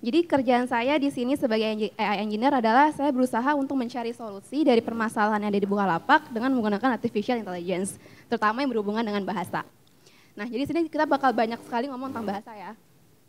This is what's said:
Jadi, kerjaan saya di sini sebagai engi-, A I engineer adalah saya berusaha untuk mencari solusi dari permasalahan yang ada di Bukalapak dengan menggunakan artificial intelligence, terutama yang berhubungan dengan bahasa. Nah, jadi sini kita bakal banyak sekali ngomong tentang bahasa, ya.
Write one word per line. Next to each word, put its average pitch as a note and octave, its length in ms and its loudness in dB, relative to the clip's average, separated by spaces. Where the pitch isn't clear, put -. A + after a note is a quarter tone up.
Jadi, C#4+ 160 2
kerjaan B3+ 480 2
saya C4 320 0
di C#4 80 2
sini C4 240 0
sebagai A3 320 2
engi-, G#3+ 320 -2
A G#3 160 0
I G3 80 -2
engineer G#3+ 320 0
adalah C4 400 6
saya C#4 160 0
berusaha B3+ 480 0
untuk C4+ 160 -2
mencari A#3+ 400 -4
solusi A#3 480 -6
dari A#3+ 240 4
permasalahan A3 560 0
yang G#3 80 -2
ada G3+ 80 0
di G3 80 0
Bukalapak G3+ 640 2
dengan B3+ 240 -2
menggunakan A3+ 400 0
artificial A3+ 480 -2
intelligence, F3+ 560 -4
terutama A3 320 0
yang C#4+ 80 0
berhubungan G#3+ 320 -2
dengan G#3 240 -2
bahasa. F3+ 400 -4
Nah, G#3 80 -8
jadi A#3+ 240 -4
sini E4 160 0
kita D4+ 240 -2
bakal C#4 240 2
banyak A3+ 320 0
sekali B3 240 -4
ngomong C4 240 -10
tentang G3+ 240 -6
bahasa, A3+ 160 -14
ya. G#3 240 -14